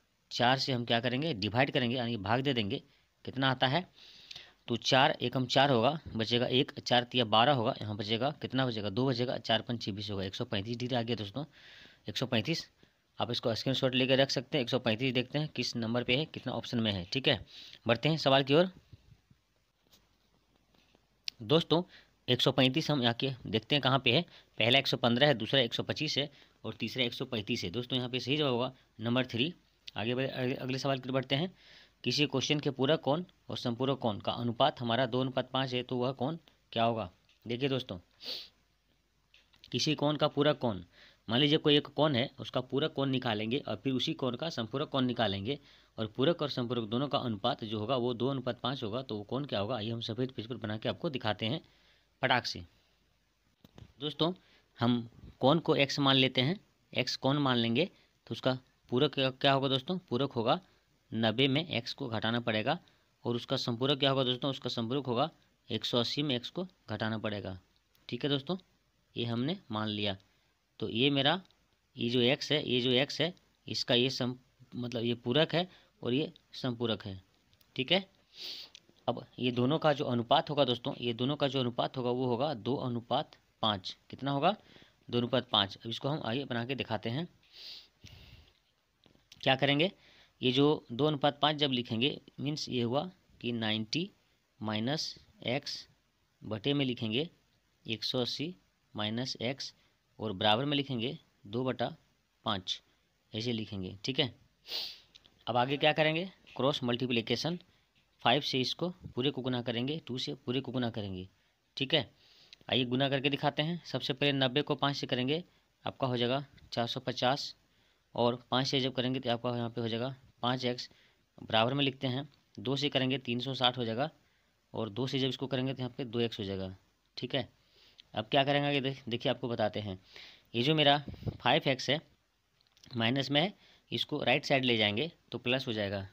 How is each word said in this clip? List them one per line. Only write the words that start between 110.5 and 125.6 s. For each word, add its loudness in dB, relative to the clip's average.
को -8
गुना -2
करेंगे, -6
ठीक -2
है। 0
आइए 2
गुना 2
करके 0
दिखाते 0
हैं। -4
सबसे -4
पहले 2
नब्बे 2
को -2
पाँच 0
से -6
करेंगे, 0
आपका -4
हो 0
जाएगा 0
चार -2
सौ -6
पचास 0
और 2
पाँच 2
से 0
जब -2
करेंगे 0
तो -2
आपका -2
यहाँ -4
पे -6
हो -2
जाएगा -4
पाँच 0
एक्स, -4
बराबर 2
में 2
लिखते -2
हैं, -4
दो -2
से -2
करेंगे 0
तीन -4
सौ -4
साठ 2
हो -2
जाएगा -2
और -4
दो -4
से -2
जब 2
इसको -4
करेंगे -2